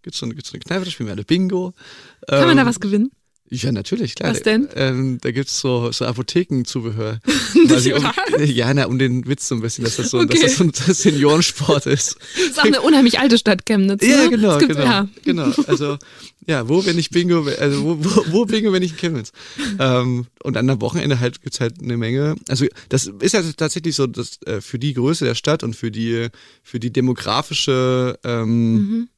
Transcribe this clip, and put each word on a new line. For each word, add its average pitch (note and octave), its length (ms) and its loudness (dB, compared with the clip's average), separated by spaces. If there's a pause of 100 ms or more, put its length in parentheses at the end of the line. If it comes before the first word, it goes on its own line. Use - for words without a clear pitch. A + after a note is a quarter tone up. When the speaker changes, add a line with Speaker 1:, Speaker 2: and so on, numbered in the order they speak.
Speaker 1:
Gibt's - 180 -12
so B2 60 -8
eine, A2+ 100 -8
gibt's - 140 -16
so - 40 -20
eine - 60 -14
Kneipe, F#3 240 -6
da F3+ 60 -10
spielen A#2+ 180 -8
wir G2 60 -8
alle G2+ 100 -10
Bingo. F3+ 480 -2 (560)
Speaker 2:
Kann C#3+ 180 4
man E4 100 6
da C#4 60 6
Speaker 1:
Ähm, A#3+ 60 4
Speaker 2:
was A#3+ 100 -2
gewinnen? G#3 320 0 (380)
Speaker 1:
Ja, B2+ 240 -4
natürlich, D#3 440 -4
klar. - 140 -4
Speaker 2:
Was A3 120 -4
denn? A3+ 320 0
Speaker 1:
Ähm, C3 460 -2
da B2+ 120 -4
gibt's C3 260 -4
so, A#2+ 320 -2
so B2 140 -4
Apothekenzubehör. A2+ 1120 -4 (200)
Speaker 2:
<laughs> A#3 160 -6
Nicht D#4+ 140 8
Speaker 1:
Quasi C#3 240 4
um, - 120 0
Speaker 2:
wahr? - 100 -2 (300)
Speaker 1:
ja, B2 300 2
na, C#3 120 2
um B2+ 140 -2
den B2+ 260 0
Witz C#3 220 -4
so C3+ 80 -2
ein A2+ 60 -4
bisschen, A2+ 220 -6
dass A2+ 120 -2
das - 140 -4
so, - 80 0
Speaker 2:
Okay. E4+ 100 2
Speaker 1:
dass E4+ 120 4
das C4 180 4
so F#3 60 4
ein D#3 80 2 (220)
Seniorensport D3 920 2
ist. - 400 -2
Speaker 2:
<laughs> - 100 -12
Ist D#4 240 -2
auch C#4+ 40 4
eine D4 180 4
unheimlich C4+ 360 6
alte B3+ 200 4
Stadt, G3+ 280 0
Chemnitz, G3+ 400 2
Speaker 1:
Ja, C#4+ 180 6
Speaker 2:
ne? E4+ 60 4
Speaker 1:
genau, G#3+ 220 4
Speaker 2:
Es C#3+ 80 4
gibt, - 140 4
Speaker 1:
genau, C#3+ 100 0
Speaker 2:
ja. G3+ 240 2 (160)
Speaker 1:
genau. D#3+ 260 0 (160)
Also, D3 300 -2 (500)
ja, C3 220 -2
wo, F3+ 180 2
wenn F3 100 0
nicht E3 140 -2
Bingo, F3 360 2
we-, C3+ 120 -4
also C#3 240 0
wo, D#3+ 220 0
wo, F#3 280 0
wo A3+ 140 2
Bingo, A3 260 0
wenn F#3 100 2
nicht F3 100 -4
in D#3+ 60 -16
Chemnitz? D#3+ 340 -6 (480)
Ähm, B2+ 460 0 (180)
und C3+ 100 -4
dann A#2+ 160 0
am B2 100 0
Wochenende B2+ 380 -2
halt B2 240 -4
gibt's - 180 -10
halt A#2 220 -4
eine A#2+ 140 -4
Menge. C3 400 -2 (120)
Also C3 180 0 (240)
das - 160 0
ist G2+ 260 -2
ja G3+ 100 2 (140)
tatsächlich D#3+ 400 -4
so, C#3 100 0
dass, - 400 -10
äh, G2+ 140 -6
für - 180 -10
die C3+ 160 -4
Größe C#3 300 0
der A#2+ 100 0
Stadt D3+ 300 -2
und A#2 100 -6
für A#2 160 -8
die, A#2 380 -4 (340)
für - 160 -10
die A#2 140 -6
demografische, B2+ 1300 -2
ähm, A#2 500 0
Speaker 2:
Mhm. A3 440 0